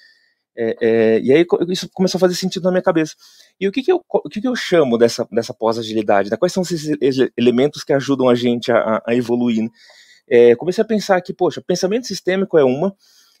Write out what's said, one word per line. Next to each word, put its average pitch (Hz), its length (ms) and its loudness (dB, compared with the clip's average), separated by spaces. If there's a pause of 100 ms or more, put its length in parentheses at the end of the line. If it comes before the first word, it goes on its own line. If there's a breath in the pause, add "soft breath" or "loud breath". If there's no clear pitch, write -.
(580 soft breath)
É, 113 220 -2
é, 113 400 4
e 123 120 2
aí 165 120 6
co-, 175 260 0
isso 185 220 -6
começou 185 240 -2
a 170 40 -4
fazer 180 140 2
sentido 180 280 -6
na 185 80 0
minha 180 120 -2
cabeça. 160 320 -2 (460 soft breath)
E 190 80 -2
o 196 40 -2
que 269 100 -4
que 370 100 0
eu, 359 160 0
co-, - 160 -2
o - 60 -12
que 214 100 -8
que 254 80 -4
eu 247 80 -2
chamo 139 400 2
dessa, 117 340 0
dessa 113 220 -4
pós-agilidade, 110 800 -2
né? 110 80 -2
Quais 175 120 0
são 190 120 -4
esses 156 260 -6 (100)
ele-, 131 380 0
elementos 123 480 0
que - 80 -2
ajudam 131 340 0
a 123 80 4
gente 120 380 -2
a, 117 60 4
a, 110 300 -2
a 117 60 0
evoluir, 120 500 0
né? 117 40 -6 (580 soft breath)
É, 120 300 6
comecei 175 240 -4
a 220 60 0
pensar 196 340 0
que, 185 140 -12
poxa, 156 260 -2
pensamento 190 460 -4
sistêmico 190 500 -4
é 143 80 6
uma, 147 320 0 (440 soft breath)